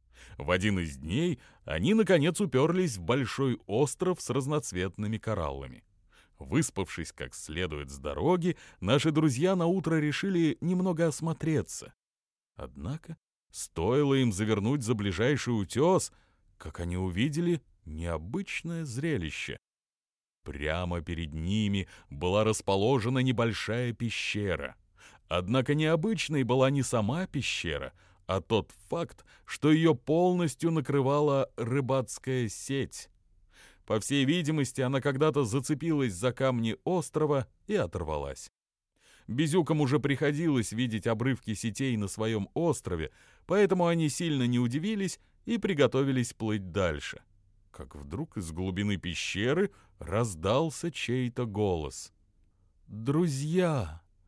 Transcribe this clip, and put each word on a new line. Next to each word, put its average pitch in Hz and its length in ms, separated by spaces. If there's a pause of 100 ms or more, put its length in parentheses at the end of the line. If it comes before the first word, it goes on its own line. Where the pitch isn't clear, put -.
(380)
В 71 140
один 95 280
из 78 180
дней 120 420 (260)
они, 90 280
наконец, 180 460
уперлись 160 580
в 90 40
большой 123 680
остров 147 540
с - 80
разноцветными 110 880
кораллами. 71 640 (540)
Выспавшись 87 760
как 64 240
следует 76 540
с 69 80
дороги, 139 580 (240)
наши 110 320
друзья 156 440
на 175 100
утро 170 300
решили 160 680
немного 180 460
осмотреться. 151 840 (600)
Однако, 71 640 (340)
стоило 135 640
им 127 180
завернуть 107 520
за 113 100
ближайший 110 640
утес, 156 540 (440)
как - 220
они 87 180
увидели 139 640 (240)
необычное 92 1000
зрелище. 110 720 (920)
Прямо 82 520
перед 82 320
ними 98 540 (220)
была 90 340
расположена 110 760
небольшая 120 720
пещера. 101 840 (520)
Однако 117 480
необычной 156 640
была 131 300
не 139 100
сама 123 460
пещера, 71 640 (320)
а 95 160
тот - 300 (180)
факт, - 360 (200)
что - 260
ее 160 220
полностью 170 800
накрывала 139 840
рыбацкая 127 920
сеть. - 600 (760)
По 107 140
всей 139 260
видимости, 147 560
она 131 200
когда-то 143 420
зацепилась 135 720
за 110 180
камни 117 520
острова 151 640 (200)
и 214 80
оторвалась. 78 760 (760)
Безюкам 156 540
уже 135 180
приходилось 143 720
видеть 110 340
обрывки 117 480
сетей 117 420
на 104 120
своем 110 480
острове, 117 560 (340)
поэтому 185 400
они 170 240
сильно 143 380
не 120 100
удивились 165 640 (260)
и 226 140
приготовились 139 720
плыть 107 380
дальше. 80 500 (580)
Как 73 160
вдруг 76 400
из 82 160
глубины 92 460
пещеры 107 720 (280)
раздался 110 920
чей-то 123 540
голос. 95 640 (760)
"Друзья, 139 1120 (260)